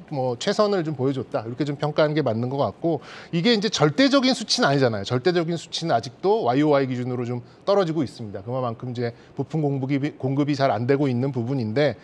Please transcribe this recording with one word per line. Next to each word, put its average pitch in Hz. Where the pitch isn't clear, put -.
뭐 127
최선을 202
좀 156
보여줬다, 127
이렇게 123
좀 143
평가하는 151
게 156
맞는 123
것 139
같고, 143
이게 175
이제 208
절대적인 254
수치는 220
아니잖아요. 123
절대적인 170
수치는 165
아직도 180
와이오와이 139
기준으로 123
좀 120
떨어지고 175
있습니다. 104
그만큼 123
이제 120
부품 156
공급이, 139
공급이 139
잘 135
안 113
되고 139
있는 131
부분인데, 123